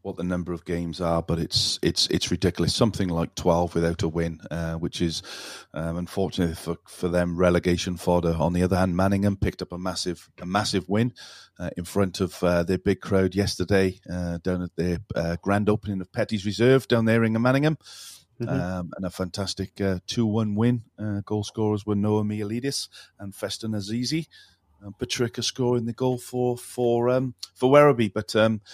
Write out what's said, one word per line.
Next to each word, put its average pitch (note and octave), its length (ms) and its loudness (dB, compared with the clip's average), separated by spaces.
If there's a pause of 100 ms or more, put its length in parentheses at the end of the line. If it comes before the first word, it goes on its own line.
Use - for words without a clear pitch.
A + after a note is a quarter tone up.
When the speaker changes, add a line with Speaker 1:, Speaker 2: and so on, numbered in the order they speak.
Speaker 1:
what F#2+ 160 -8
the F2 80 -4
number F2+ 280 -2
of E2 120 -8
games E2+ 360 -4
are, E2+ 220 2
but E2 160 -2
it's, - 440 -2
it's, - 260 0
it's - 220 -2
ridiculous. F2 440 0
Something G#2 340 0
like E2+ 260 -2
twelve F2 400 2
without E2+ 280 0
a E2 60 0
win, E2 320 -4 (100)
uh, E2 260 -4
which E2+ 260 -4
is, E2 200 -2 (520)
um, E2 240 -4
unfortunately F2 560 -2
for, E2+ 220 -8 (120)
for - 200 -6
them, F2 280 0
relegation F2+ 640 2
fodder. E2+ 380 2
On E2 160 0
the F2+ 100 2
other F2+ 140 2
hand, F2+ 200 2
Manningham G2 400 2
picked F#2+ 240 -2
up F2 100 -8
a F2 80 -10
massive, F2+ 500 -6 (120)
a F2 60 -10
massive G2 420 0
win, A2+ 240 2 (480)
uh, F2 160 -4
in F2 80 -6
front F#2+ 360 -2
of, F#2 220 -2
uh, F2 200 4
their F2+ 160 0
big F#2+ 220 0
crowd F#2+ 340 2
yesterday, F#2+ 680 0 (100)
uh, F2 280 -4
down F2+ 240 -2
at F2 140 -8
their, E2+ 220 0 (160)
uh, E2+ 280 0
grand G2+ 260 2
opening G#2 320 0
of F#2 100 -10
Petty's G#2 360 -2
Reserve A#2 420 4
down A#2 160 4
there A2+ 180 4
in A2 180 2
Manningham. C#3 360 2 (640)
Speaker 2:
Mm-hmm. A#2+ 80 -4
Speaker 1:
Um, F2+ 480 -4
and F#2+ 80 -8
a F2+ 60 -4
fantastic, F#2 680 -6
uh, F#2+ 260 0
two A#2 200 0
one G#2+ 280 0
win. A#2 300 2 (140)
Uh, G#2 260 -4
goal G#2+ 200 -2
scorers G#2+ 400 -2
were G#2 120 0
Noah G#2+ 280 2
Mialidis G#2+ 640 -4 (320)
and G2 140 -14
Feston G#2+ 380 -6
Azizi. A#2 540 -4 (540)
Um, G#2 160 -16
Patricia A#2+ 460 -4
scoring A#2+ 440 0
the A#2 60 -6
goal B2+ 260 -2
for, B2 380 -2
for, A#2+ 540 0
um, B2+ 240 0 (180)
for - 160 0
Werribee. C3+ 440 8
But, - 240 -2
um, A2 240 4 (140)